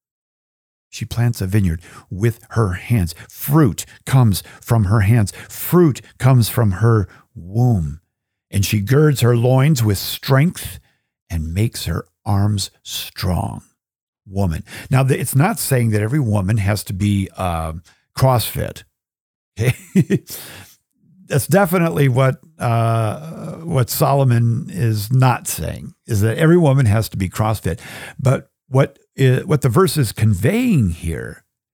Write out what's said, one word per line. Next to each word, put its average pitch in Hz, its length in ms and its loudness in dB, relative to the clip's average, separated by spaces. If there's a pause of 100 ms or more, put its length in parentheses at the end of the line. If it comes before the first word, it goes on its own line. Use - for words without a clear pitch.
(880)
She - 160 -12
plants 120 340 -2
a 98 80 -4
vineyard 92 340 0 (280)
with 110 400 -2
her 104 240 0
hands. 90 420 -2 (140)
Fruit 139 560 0 (200)
comes 117 380 2 (160)
from 117 260 0
her 104 160 2
hands. 104 300 2 (160)
Fruit 165 540 2 (160)
comes 127 320 4
from 110 220 0
her 107 360 2 (260)
womb. 92 680 -2 (480)
"And 98 160 0
she 107 160 0
girds 135 400 2
her 120 160 4
loins 131 440 2
with 104 160 2
strength - 840 -2 (480)
and 80 240 -4
makes 110 320 -2
her - 200 -6 (200)
arms 101 460 0 (120)
strong." - 760 -6 (640)
Woman. 95 400 -2 (260)
Now, 135 140 2
th-, 135 160 0
it's 131 160 -4
not 180 240 2
saying 123 300 0
that 104 120 0
every 120 180 -2
woman 104 380 0
has 98 280 -2
to - 80 -10
be, 98 420 0
uh, 82 380 -4 (440)
CrossFit. - 640 0 (760)
Okay? 123 160 0 (200)
<laughs> 196 280 2 (1000)
That's - 220 -2
definitely 170 600 2
what, 131 320 0 (180)
uh, 113 1000 -4
what 131 320 -2
Solomon 127 800 2
is 110 420 -2
not 127 360 2
saying, - 480 -8 (100)
is 104 160 0
that 110 160 0
every 156 180 4
woman 139 300 4
has 107 240 2
to - 80 -10
be 90 120 -2
CrossFit. 107 500 -4 (400)
But 135 320 0 (160)
what 135 320 0 (200)
i-, 131 240 4
what 156 180 0
the 135 80 2
verse 165 280 2
is 127 160 0
conveying 120 760 2
here 67 520 -8 (300)